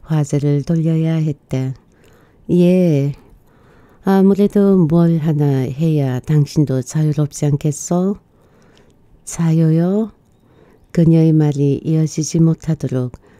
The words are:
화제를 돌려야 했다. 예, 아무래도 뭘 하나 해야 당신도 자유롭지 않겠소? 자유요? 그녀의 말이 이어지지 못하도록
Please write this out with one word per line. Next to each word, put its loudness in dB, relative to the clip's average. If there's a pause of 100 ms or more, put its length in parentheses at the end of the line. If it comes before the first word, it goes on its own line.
화제를 -2
돌려야 -2
했다. -4 (800)
예, 2 (920)
아무래도 2
뭘 2
하나 0
해야 -2
당신도 0
자유롭지 -2
않겠소? -2 (1080)
자유요? 0 (800)
그녀의 4
말이 0
이어지지 -2
못하도록 -2 (280)